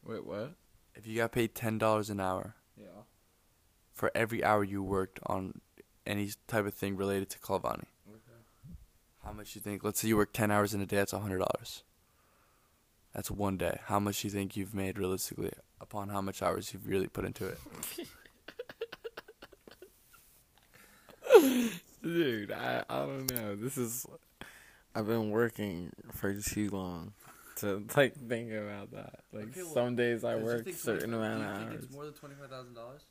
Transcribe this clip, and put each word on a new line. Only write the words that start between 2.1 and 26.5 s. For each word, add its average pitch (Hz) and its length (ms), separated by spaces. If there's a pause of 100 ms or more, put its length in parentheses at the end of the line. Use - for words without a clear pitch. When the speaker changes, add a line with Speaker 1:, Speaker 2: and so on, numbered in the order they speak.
Speaker 2:
an 101 80
hour 95 380 (200)
Speaker 1:
Yeah. 104 100 (1040)
Speaker 2:
for - 220
every 113 280
hour 104 220
you 98 180
worked 95 440
on 95 340 (460)
any 101 240 (160)
type 107 200
of 101 80
thing 98 220
related 98 340
to - 80
Calvani, 90 460 (240)
Speaker 1:
Okay. - 680 (480)
Speaker 2:
how 104 80
much 104 220
you 104 80
think, 101 220
let's 107 160
say 110 80
you 110 80
work 104 180
ten 107 160
hours 104 240
in 101 80
a 92 40
day, 101 100
that's 101 180
a 98 60
hundred 98 180
dollars. - 460 (1300)
That's - 160
one 101 260
day. 87 300
How 101 140
much 101 220
do 104 60
you 98 60
think 98 220
you've 98 180
made 95 240
realistically 95 540 (280)
upon 101 300
how 101 100
much 98 220
hours 95 320
you've 101 140
really 98 180
put - 180
into 95 220
it? 92 160
<laughs> - 60 (4000)
Speaker 1:
Dude, 127 500
I, 123 360
I 135 180
don't 135 260
know. 107 240
This 127 220
is, 120 280 (880)
I've 110 120
been 110 240
working 104 600 (220)
for 98 220
too 104 360